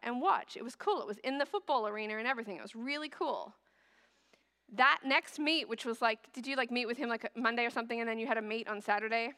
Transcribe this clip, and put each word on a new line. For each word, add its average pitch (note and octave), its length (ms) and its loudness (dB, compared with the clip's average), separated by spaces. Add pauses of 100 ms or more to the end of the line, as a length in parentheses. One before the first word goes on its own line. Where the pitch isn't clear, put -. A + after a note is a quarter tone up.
and A#3+ 180 -2
watch. - 360 2
It - 60 -8
was A#3+ 140 -10
cool. F#4+ 240 0
It - 80 -4
was G#3 100 -6
in C4+ 200 -2
the C#4+ 80 2
football C4+ 420 0
arena G#3+ 300 -4
and A3+ 100 0
everything. A3+ 280 -2
It B2+ 60 -10
was - 140 -12
really D4 320 -4
cool. A3+ 460 -4 (1200)
That B3+ 320 6
next C#4 360 2
meet, D4+ 280 2
which A3+ 160 -4
was, A#3 160 -4
like, A3+ 320 0
did A#3 140 -10
you, C#4 80 -4
like, B3+ 160 0
meet B3 160 0
with A#3+ 100 -2
him, B3+ 120 -2
like, A3+ 280 -4
Monday A#3 300 2
or A#3+ 40 -2
something, A#3 280 -2
and A#3 100 0
then A3+ 120 -2
you A3+ 80 -2
had A3+ 100 2
a A3 40 0
meet A3 260 -4
on G#3 120 -4
Saturday, A3 580 0